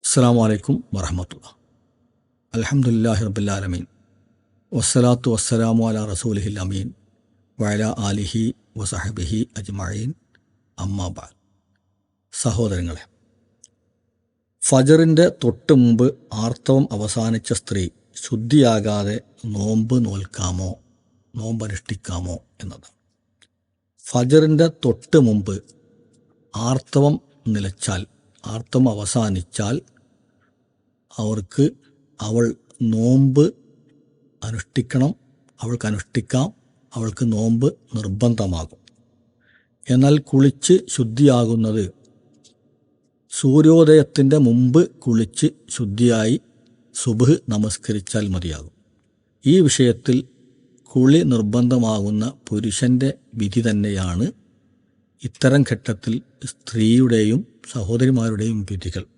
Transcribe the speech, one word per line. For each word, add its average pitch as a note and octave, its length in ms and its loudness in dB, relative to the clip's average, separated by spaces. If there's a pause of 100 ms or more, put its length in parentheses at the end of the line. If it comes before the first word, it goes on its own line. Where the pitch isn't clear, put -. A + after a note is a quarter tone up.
അസ്സലാമു A#2+ 340 4
അലൈക്കും A2 320 0 (180)
വറഹ്മത്തുള്ളാഹി. F2+ 600 -8 (960)
അൽഹംദുലില്ലാഹി A2+ 720 0
റബ്ബിൽ G2+ 280 -4
ആലമീൻ. F#2 320 -6 (880)
വസ്സലാത്തു B2 580 0
വസ്സലാമു A2+ 600 0
അലാ G#2+ 160 -4
റസൂലിഹിൽ G#2 540 -6
അമീൻ F#2+ 280 -8 (720)
വഅലാ G#2+ 320 -2 (100)
ആലിഹി G2+ 420 -4 (360)
വസഹബിഹി G2 640 -6 (180)
അജ്മഈൻ. G2+ 520 -10 (680)
അമ്മാ G2 300 -8
ബഅദ്. - 280 -16 (1000)
സഹോദരങ്ങളെ, F#2+ 720 -4 (1600)
ഫജറിൻ്റെ D#3+ 640 4 (160)
തൊട്ട് B2 300 0
മുമ്പ് B2 340 4 (260)
ആർത്തവം A#2+ 580 -2
അവസാനിച്ച A2 600 -4
സ്ത്രീ G2 300 -6 (340)
ശുദ്ധിയാകാതെ A2 1000 0 (280)
നോമ്പ് A2 500 -2 (100)
നോൽക്കാമോ, F#2 680 -8 (640)
നോമ്പനുഷ്ഠിക്കാമോ G#2 1040 -10 (240)
എന്നതാണ്. - 360 -20 (1080)
ഫജറിൻ്റെ D#3 640 4 (160)
തൊട്ട് B2+ 340 2
മുമ്പ് G#2 360 0 (1000)
ആർത്തവം C3 640 0 (320)
നിലച്ചാൽ, G2 560 -4 (400)
ആർത്തവം A#2+ 460 0
അവസാനിച്ചാൽ G#2 880 -4 (1400)
അവർക്ക്, A2 500 -4 (560)
അവൾ A2 240 0 (440)
നോമ്പ് C3 580 4 (960)
അനുഷ്ഠിക്കണം, B2 680 -2 (480)
അവൾക്ക് A#2 280 -6
അനുഷ്ഠിക്കാം, A2+ 600 -2 (460)
അവൾക്ക് A2+ 380 -6
നോമ്പ് A2+ 340 0 (280)
നിർബന്ധമാകും. G#2 840 -4 (1080)
എന്നാൽ C3+ 320 4
കുളിച്ച് C#3 560 4 (140)
ശുദ്ധിയാകുന്നത് A2+ 960 2 (1500)
സൂര്യോദയത്തിൻ്റെ D3+ 1080 6
മുമ്പ് B2+ 440 4 (180)
കുളിച്ച് A#2 500 0 (200)
ശുദ്ധിയായി A2+ 680 0 (580)
സുബ്ഹ് B2 420 2 (120)
നമസ്കരിച്ചാൽ G#2+ 800 -4
മതിയാകും. E2+ 460 -8 (720)
ഈ D3 140 6
വിഷയത്തിൽ B2+ 580 2 (760)
കുളി C3+ 320 4
നിർബന്ധമാകുന്ന A2 1000 0 (200)
പുരുഷൻ്റെ B2 640 -2 (240)
വിധി A2+ 340 -2
തന്നെയാണ് G2+ 560 -2 (1000)
ഇത്തരം C3+ 400 2
ഘട്ടത്തിൽ A2+ 520 -4 (300)
സ്ത്രീയുടെയും A2+ 920 2 (280)
സഹോദരിമാരുടെയും A2+ 920 -2 (120)
വിധികൾ. F#2 340 -10 (120)